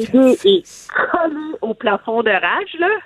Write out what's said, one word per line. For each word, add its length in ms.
D 460
est 300
collé 240
au 120
plafond 480
de 80
rage, 480
là. 120